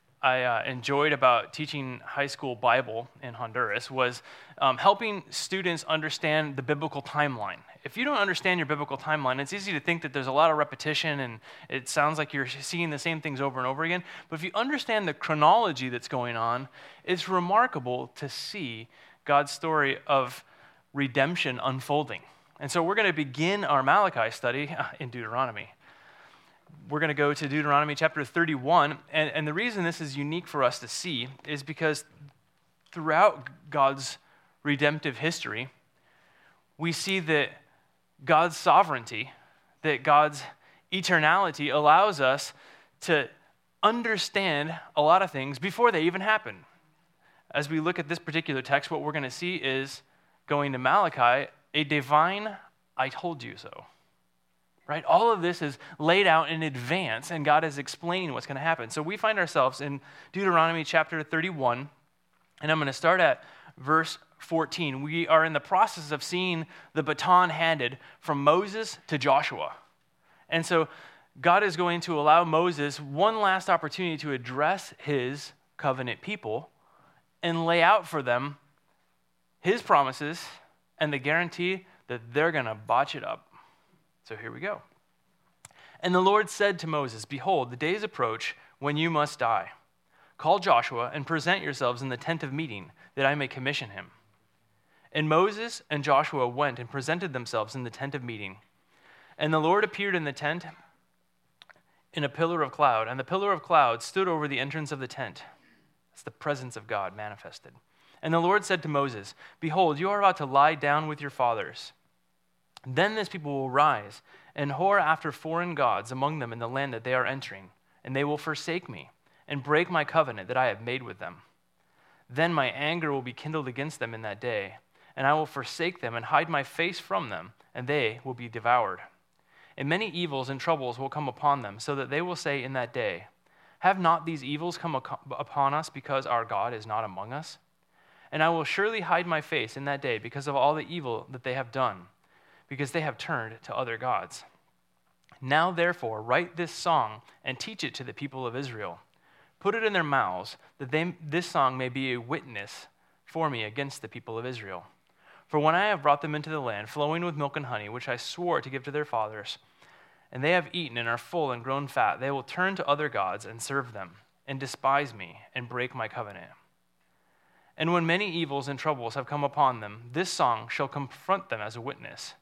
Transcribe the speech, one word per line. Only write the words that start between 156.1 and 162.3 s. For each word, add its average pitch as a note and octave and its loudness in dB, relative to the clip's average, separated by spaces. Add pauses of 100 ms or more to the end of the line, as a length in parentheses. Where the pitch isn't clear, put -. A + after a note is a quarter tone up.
them D3+ -4
into D3+ -6
the D#3 -4
land G#2+ -6
flowing D#3 -2
with D#3+ -4
milk C#3+ -2
and D3 -4
honey, G#2+ -6
which A#2+ -10
I B2 -2
swore E3+ -2
to C3+ -8
give C3 -8
to C#3+ -10
their D3 -4
fathers, G#2+ -4 (760)
and B2+ -6
they D#3+ 4
have F3 2
eaten C#3 -6
and A#2 -2
are A#2 0
full D3+ -4
and A#2 -6
grown C3+ -4
fat, A2 0
they C3+ -2